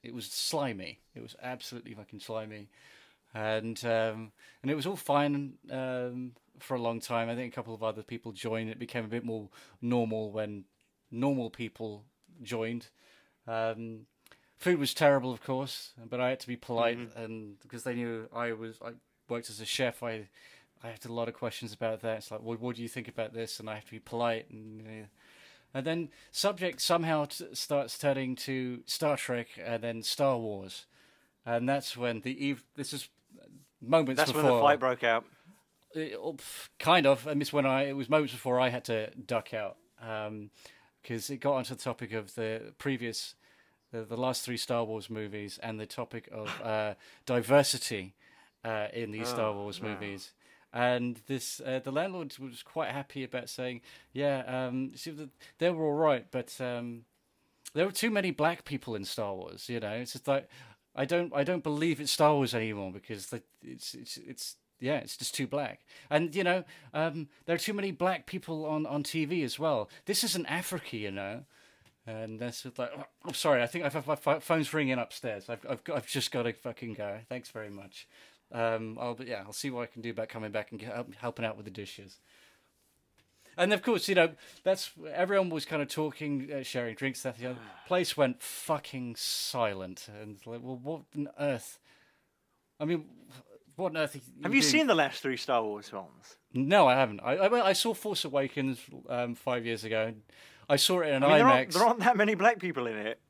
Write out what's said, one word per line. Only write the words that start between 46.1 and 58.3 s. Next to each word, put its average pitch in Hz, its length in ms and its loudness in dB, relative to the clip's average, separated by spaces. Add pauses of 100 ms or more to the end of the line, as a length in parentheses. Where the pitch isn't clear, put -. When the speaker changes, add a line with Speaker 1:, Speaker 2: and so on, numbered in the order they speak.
Speaker 1:
of, 107 160 -8
Speaker 2:
<laughs> - 160 -8
Speaker 1:
uh, 107 300 0 (320)
diversity, 120 880 4 (500)
uh, 107 280 -2
in 113 180 -4
these 113 180 -4
Star 117 220 0
Speaker 2:
Oh, 104 120 -4
Speaker 1:
Wars 98 200 -8
Speaker 2:
no. 107 80 -4
Speaker 1:
movies. 98 420 -8 (400)
And 123 540 0
this, - 340 -6
uh, 131 240 -2
the 135 80 -6
landlord 170 460 -4
was 131 240 -14
quite - 280 -4
happy 139 340 -6
about 123 240 -8
saying, 127 340 -8 (300)
"Yeah, 135 340 0
um, 127 500 -4
see, 165 140 -10
the, 151 180 -12 (300)
they 170 120 4
were 160 140 0
all 147 100 4
right, 147 360 6
but, - 300 -6
um, 120 440 -6 (680)
there 165 120 4
were 196 60 -4
too 220 180 2
many 196 200 2